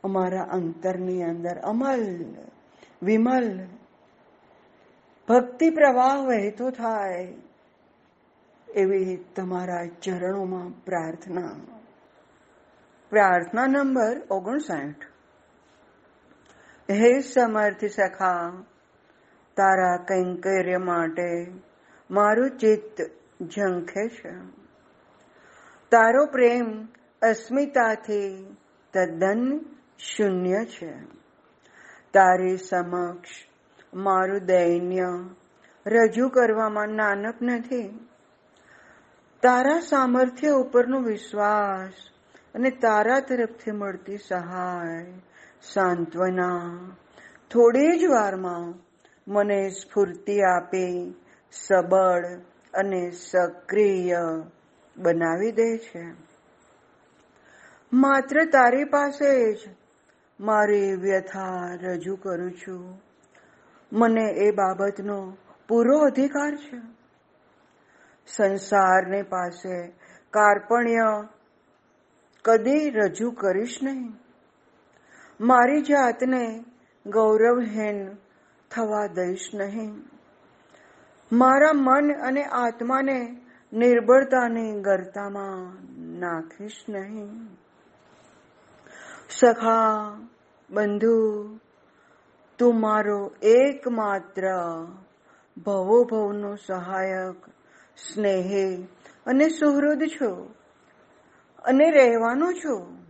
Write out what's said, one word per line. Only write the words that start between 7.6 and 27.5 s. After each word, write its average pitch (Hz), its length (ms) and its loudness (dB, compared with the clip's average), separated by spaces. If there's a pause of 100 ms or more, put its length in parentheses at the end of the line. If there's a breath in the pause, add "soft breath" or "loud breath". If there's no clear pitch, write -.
એવી 190 420 0 (200)
તમારા 180 500 -6
ચરણોમાં 185 840 -6 (140)
પ્રાર્થના. 170 720 -8 (1500)
પ્રાર્થના 202 560 2
નંબર 262 640 0
ઓગણસાઠ. 190 720 -6 (1900 soft breath)
હે 240 300 6
સમર્થ 214 640 0
સખા, 185 800 -2 (920 soft breath)
તારા 185 400 4
કૈંકર્ય 185 800 -2
માટે 175 760 -4 (580 soft breath)
મારું 214 400 2
ચિત્ત 214 500 0 (420)
ઝંખે 185 680 -4
છે. 185 240 -16 (1600 soft breath)
તારો 233 360 6
પ્રેમ 240 600 0 (340)
અસ્મિતાથી 220 1300 -2 (380)